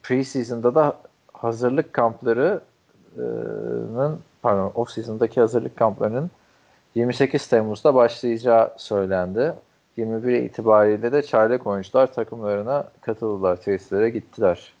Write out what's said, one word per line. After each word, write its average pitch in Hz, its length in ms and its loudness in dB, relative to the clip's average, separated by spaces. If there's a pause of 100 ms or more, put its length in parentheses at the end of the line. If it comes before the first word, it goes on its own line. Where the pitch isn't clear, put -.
Preseason'da 123 720 -2
da 151 220 4 (360)
hazırlık 123 600 -2
kamplarının, 123 680 0 (1800)
pardon, 98 320 0
off-season'daki 113 680 -2
hazırlık 117 360 2
kamplarının 113 540 0 (640)
yirmi 120 200 0
sekiz 139 320 0
Temmuz'da 110 480 2
başlayacağı 117 840 2
söylendi. 95 760 -2 (420)
Yirmi 113 300 -4
bir 123 160 0
itibariyle 110 680 2
de 143 100 0
çaylak 117 440 0
oyuncular 107 460 0
takımlarına 113 760 -6 (120)
katıldılar, 101 560 -2
tesislere 98 540 -2
gittiler. 101 680 -2